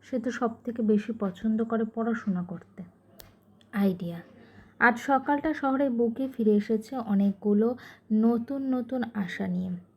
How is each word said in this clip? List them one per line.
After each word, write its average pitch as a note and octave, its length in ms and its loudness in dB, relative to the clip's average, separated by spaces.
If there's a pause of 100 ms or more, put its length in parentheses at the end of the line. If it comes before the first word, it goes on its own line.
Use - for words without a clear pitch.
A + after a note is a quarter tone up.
সে - 160 -4
তো B3 120 -2
সব A#3 200 -2 (140)
থেকে A#3 180 -4
বেশি G#3+ 380 2
পছন্দ A3 440 0
করে A3+ 200 0
পড়াশোনা A3 580 -2
করতে। F3 400 -10 (880)
আইডিয়া। F3+ 480 0 (580)
আজ A#3 200 4
সকালটা C#4+ 560 0
শহরের C4+ 360 0
বুকে A#3+ 380 0
ফিরে G#3+ 280 4
এসেছে A3 400 -2
অনেকগুলো G#3 800 2 (360)
নতুন A#3+ 600 2
নতুন B3 280 -4 (120)
আশা F#3+ 340 -4
নিয়ে F#3 220 -2 (260)